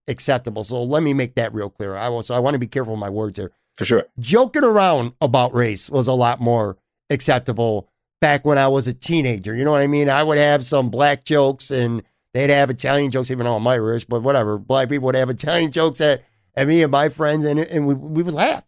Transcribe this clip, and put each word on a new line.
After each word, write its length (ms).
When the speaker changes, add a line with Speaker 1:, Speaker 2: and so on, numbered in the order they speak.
Speaker 1:
acceptable. 560
So 180
let 220
me 100
make 220
that 180
real 160
clear. 280
I 100
will, 160
so 120
I 40
wanna 180
be 100
careful 260
with 80
my 80
words 280
here. 140
Speaker 2:
For 80
sure. 220
Speaker 1:
Joking 460
around 560
about 340
race 360
was 180
a 60
lot 260
more 380
acceptable 800
back 240
when 120
I 120
was 180
a 60
teenager. 640
You 100
know 60
what 100
I 60
mean? 220
I 140
would 140
have 280
some 240
black 360
jokes 440
and 320
they'd 160
have 200
Italian 420
jokes, 180
even 160
though 100
I'm 120
Irish, 380
but 180
whatever. 340
Black 320
people 180
would 80
have 140
Italian 420
jokes 300
at, 220
at 120
me 160
and 80
my 180
friends, 360
and, 140
and 280
we, 80
we 260
would 140
laugh. 320